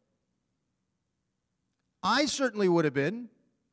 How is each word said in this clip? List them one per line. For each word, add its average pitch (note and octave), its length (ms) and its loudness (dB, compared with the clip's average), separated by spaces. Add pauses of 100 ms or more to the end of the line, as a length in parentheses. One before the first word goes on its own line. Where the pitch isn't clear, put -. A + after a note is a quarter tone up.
(2000)
I B3 260 0
certainly G#3+ 420 0
would E3+ 160 4
have C#3+ 80 0
been. G3 360 -2 (440)